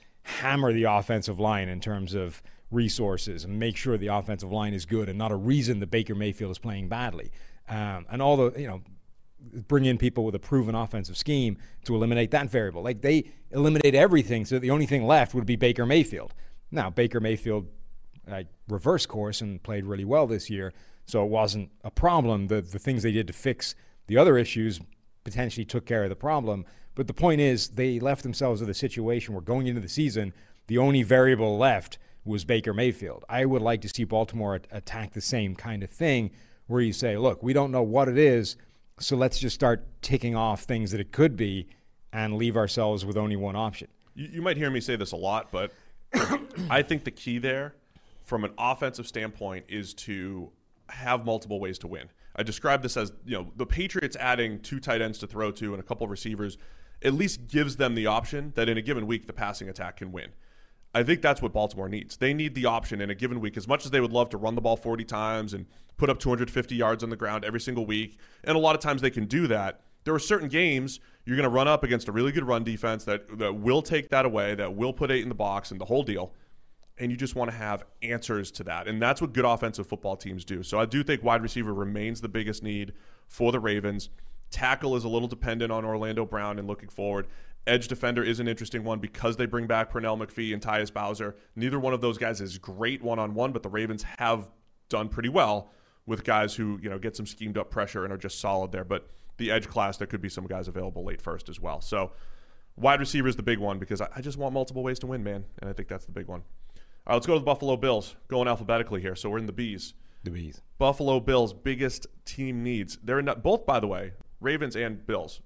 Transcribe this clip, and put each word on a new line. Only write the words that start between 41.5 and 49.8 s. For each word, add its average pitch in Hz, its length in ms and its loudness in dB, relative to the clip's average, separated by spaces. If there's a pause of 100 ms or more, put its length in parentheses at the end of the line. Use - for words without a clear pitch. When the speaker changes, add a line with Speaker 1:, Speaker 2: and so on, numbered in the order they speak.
Speaker 1:
and 107 240 -2
leave 113 200 2
ourselves 107 480 2
with 101 120 -4
only 107 200 0
one 98 200 -4
option." 110 320 -6 (260)
Speaker 2:
You, 147 180 -10
you 165 100 -6
might 175 140 2
hear 147 140 0
me 127 100 0
say 120 160 -2
this 101 160 -4
a 90 40 -6
lot, 98 340 -2
but 92 220 -4 (200)
<coughs> - 200 -14 (560)
I 139 140 4
think 147 220 -2
the 123 60 -4
key 120 280 -6
there 135 360 -2 (480)
from 110 220 -2
an 101 140 -4
offensive 123 480 -2
standpoint 101 600 -8
is 98 260 -8